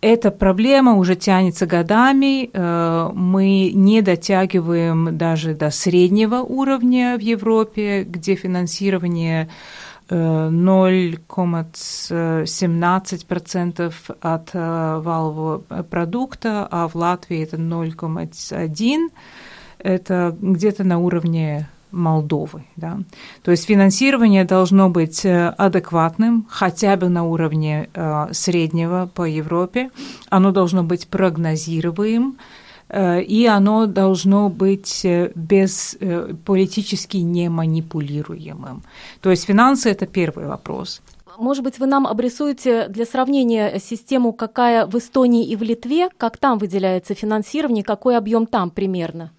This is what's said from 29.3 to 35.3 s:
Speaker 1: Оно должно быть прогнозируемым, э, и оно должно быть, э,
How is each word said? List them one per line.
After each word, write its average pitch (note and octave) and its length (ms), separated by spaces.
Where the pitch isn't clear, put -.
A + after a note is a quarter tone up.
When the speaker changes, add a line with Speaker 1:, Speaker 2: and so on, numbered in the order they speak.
Speaker 1:
Оно F#3+ 200
должно F#3 320
быть E3+ 260
прогнозируемым, E3+ 1300
э, F3+ 340
и A3 240
оно G#3+ 400
должно F#3+ 600
быть, G3 560
э, F3 300